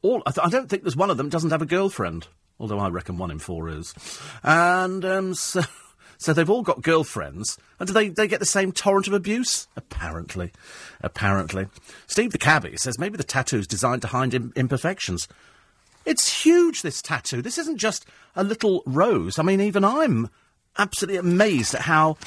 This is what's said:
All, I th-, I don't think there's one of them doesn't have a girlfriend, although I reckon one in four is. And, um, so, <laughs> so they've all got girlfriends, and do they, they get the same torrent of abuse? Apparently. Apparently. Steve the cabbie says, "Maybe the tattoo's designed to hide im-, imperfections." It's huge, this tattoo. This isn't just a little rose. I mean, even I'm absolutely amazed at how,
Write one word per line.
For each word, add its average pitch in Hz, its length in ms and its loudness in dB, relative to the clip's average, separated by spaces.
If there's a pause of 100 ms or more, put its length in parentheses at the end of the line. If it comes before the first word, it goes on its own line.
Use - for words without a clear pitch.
All, 226 240 2
I 127 60 -2
th-, 165 140 0
I 170 40 4
don't 247 180 0
think 196 140 -2
there's 147 140 -2
one 196 140 2
of 151 60 2
them 139 120 -2
doesn't 160 220 -2
have 156 120 0
a 160 40 -4
girlfriend, 143 600 -2 (320)
although 104 200 -6
I 101 100 0
reckon 87 300 -6
one 90 120 -6
in 78 80 -8
four 82 300 -8
is. 80 260 -12 (480)
And, 180 640 2
um, 190 300 -2
so, - 280 -2 (280)
<laughs> - 280 -20
so - 140 0
they've 160 180 4
all 233 120 2
got 165 200 -2
girlfriends, 107 760 -2 (220)
and 180 80 -6
do 190 80 -6
they, 214 140 4
they 208 200 0
get 214 120 -2
the 196 60 -2
same 196 260 0
torrent 196 340 2
of 196 60 -2
abuse? 208 540 -2 (100)
Apparently. 85 760 -8 (480)
Apparently. 95 680 -2 (380)
Steve 226 260 0
the - 60 -2
cabbie - 380 2
says, 117 220 -4
"Maybe 196 180 -4
the - 80 -4
tattoo's 123 420 -2
designed 120 360 -2
to 110 60 -6
hide 123 260 0
im-, 123 220 -2
imperfections." 131 720 -2 (760)
It's - 380 0
huge, 339 400 6
this - 180 -4
tattoo. 127 420 -4
This 240 160 -6
isn't 311 200 -4
just 208 260 -2 (300)
a 185 80 0
little 202 440 2
rose. 135 520 2
I 156 40 2
mean, 190 180 4
even 202 240 2
I'm 208 440 2 (480)
absolutely 196 420 -2
amazed 175 560 2
at - 80 -2
how, 156 340 4 (100)